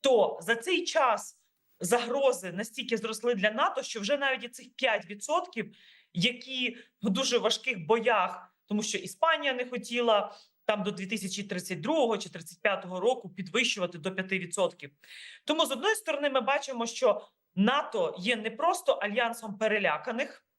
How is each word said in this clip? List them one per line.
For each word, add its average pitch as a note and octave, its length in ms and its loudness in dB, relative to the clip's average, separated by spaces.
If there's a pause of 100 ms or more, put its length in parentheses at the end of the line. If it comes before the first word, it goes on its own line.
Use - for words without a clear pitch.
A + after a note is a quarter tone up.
то A3+ 420 4
за A3+ 140 2
цей F4 280 0
час B3 560 2 (400)
загрози A#3+ 720 2
настільки A3+ 440 -4
зросли A3 380 -2
для G#3 160 2
нато, A#3+ 320 0
що - 180 -8
вже A3 160 0
навіть C4 280 0
і A#3+ 40 -12
цих B3+ 180 -18 (100)
п'ять G#3+ 300 0
відсотків, A#3+ 680 -4 (380)
які B3 640 0 (260)
в A3+ 80 0
дуже B3 280 2
важких G3+ 480 0
боях, G#3+ 680 2 (120)
тому G#3 160 0
що G#3 160 -4
Іспанія D4 540 0
не B3 140 -4
хотіла A#3+ 680 0 (300)
там G#3+ 180 2
до G3 80 0
дві F#3 160 -8
тисячі G3 360 -6
тридцять F3+ 380 -6
другого A#3+ 380 2
чи - 100 -8
тридцять - 340 -16
п'ятого F#3 380 -2
року A#3 280 2
підвищувати F#3+ 720 -2
до F#3 160 -4
п'яти F#3+ 240 -2
відсотків. F3 520 -2 (540)
Тому, D#4 220 2
з - 40 -4
одної D4 240 0
сторони, D4 360 -2
ми C4 100 2
бачимо, C4 460 -2
що A#3 360 2 (320)
нато G3+ 640 2
є A3 180 0
не G#3+ 140 -6
просто D#4 420 0
альянсом A3 680 -2
переляканих G#3+ 880 0 (120)